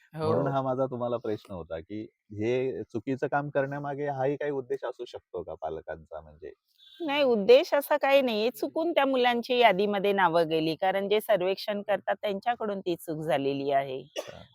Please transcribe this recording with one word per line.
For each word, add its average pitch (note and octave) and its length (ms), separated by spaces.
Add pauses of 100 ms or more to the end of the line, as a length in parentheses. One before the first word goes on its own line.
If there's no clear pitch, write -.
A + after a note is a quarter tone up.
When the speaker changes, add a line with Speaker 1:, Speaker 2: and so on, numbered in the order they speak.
(200)
Speaker 1:
म्हणून D#3+ 280
Speaker 2:
हो. - 20
Speaker 1:
हा C#3 140
माझा C3 240
तुम्हाला A#2+ 320
प्रश्न G#2+ 340
होता, E2 280
की G#2+ 200 (320)
हे A#2 520
चुकीचं C3+ 440
काम C#3+ 220
करण्यामागे C#3+ 580
हाही C3+ 280
काही D3 160
उद्देश C3+ 320
असू B2 220
शकतो - 360
का D#2 140
पालकांचा D#2+ 640
म्हणजे? D2+ 300 (480)
Speaker 2:
नाही, D4 240
उद्देश A#3+ 500
असा C#4+ 240
काही C#4 240
नाहीये. A3+ 300
चुकून E4 420
त्या C#4 120
मुलांची B3 520
यादीमध्ये G3+ 560
नावं E3+ 340
गेली. D#3+ 300
कारण G3 320
जे G#3+ 120
सर्वेक्षण G3 600
करतात G3+ 340
त्यांच्याकडून G#3 640
ती F3 160
चूक D#3 240
झालेली C#3 520
आहे. C#3 360
Speaker 1:
अच्छा. - 460